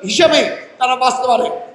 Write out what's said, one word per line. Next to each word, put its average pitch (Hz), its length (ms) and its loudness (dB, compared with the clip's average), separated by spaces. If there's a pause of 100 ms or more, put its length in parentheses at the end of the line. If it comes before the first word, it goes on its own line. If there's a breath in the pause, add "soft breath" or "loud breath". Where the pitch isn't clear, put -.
হিসেবেই 294 460 2 (280)
তারা 254 180 0
বাঁচতে 254 320 -2
পারে। 233 220 0 (240)